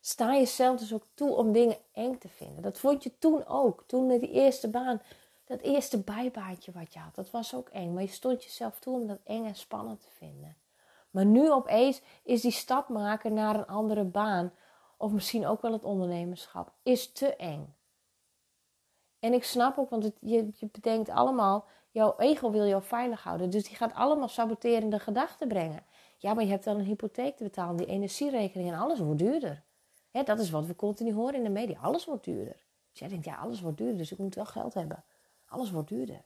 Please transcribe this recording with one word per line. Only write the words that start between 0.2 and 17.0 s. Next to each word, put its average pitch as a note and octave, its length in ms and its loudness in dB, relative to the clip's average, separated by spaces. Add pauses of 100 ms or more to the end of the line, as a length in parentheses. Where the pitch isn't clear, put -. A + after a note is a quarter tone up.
jezelf B3+ 460 4
dus A3 140 -6
ook G#3+ 200 -6
toe C#4+ 220 0
om A3 160 4
dingen A3+ 260 6 (140)
eng B3 260 -4
te - 120 -20
vinden. - 320 -16
Dat G3 180 -6
vond C#4 240 2
je - 140 -10
toen D#4+ 280 4
ook. B3+ 420 2
Toen B3+ 200 2
met B3 120 4
die B3 120 -4
eerste C4 380 4
baan. A#3+ 320 -2 (420)
Dat B3+ 180 -10
eerste C#4 380 0
bijbaantje G#3 720 -8
wat E3+ 220 -14
je E3 60 -18
had. D#3+ 160 -18
Dat - 160 -10
was A3+ 240 -6
ook B3+ 140 -10
eng. F3 240 -6
Maar F#3 100 -2
je G3 40 -4
stond B3+ 360 -2
jezelf - 360 -10
toe B3+ 160 -6
om A#3+ 120 -4
dat G3+ 160 -8
eng A3+ 220 -6
en G3+ 100 -8
spannend - 460 -12
te - 80 -20
vinden. D2 480 -20 (520)
Maar F#3+ 160 2
nu C4 260 10
opeens C4 500 4 (220)
is A#3 180 2
die A#3 100 2
stap - 380 -2
maken G#3+ 440 -2
naar G#3+ 220 0
een G#3+ 120 -4
andere G#3+ 360 0
baan. F#3 480 0 (460)
Of G3+ 140 -2
misschien G#3 360 -2
ook G#3+ 140 0
wel A#3 100 -2
het A3 120 -4
ondernemerschap. F3 880 -6 (120)
Is B3+ 280 2